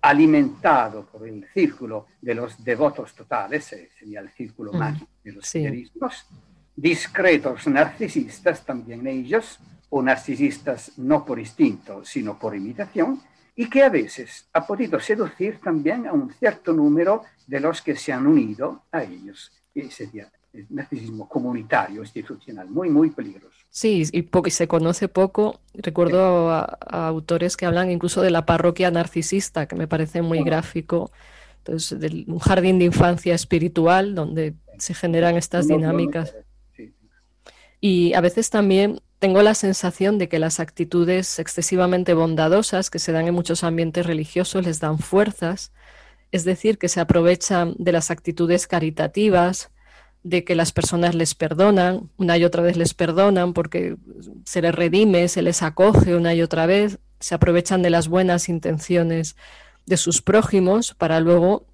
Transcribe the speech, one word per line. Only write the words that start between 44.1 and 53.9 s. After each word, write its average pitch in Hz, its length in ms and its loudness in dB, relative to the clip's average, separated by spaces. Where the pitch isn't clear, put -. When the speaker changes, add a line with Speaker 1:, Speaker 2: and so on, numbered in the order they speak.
Speaker 2:
les 160 160 -4
dan 156 180 -2
fuerzas, 190 720 -2
es 175 120 -2
decir, 185 340 0
que 175 120 -2
se 180 100 -2
aprovechan 175 800 2
de 175 160 0
las 165 180 0
actitudes 175 560 0
caritativas, 175 1000 0
de 175 200 -2
que 175 120 -2
las 165 160 2
personas 170 440 0
les 165 200 0
perdonan, 180 840 2
una 170 200 2
y 170 80 4
otra 175 160 2
vez 175 160 2
les 165 160 0
perdonan 180 600 2
porque 175 440 -4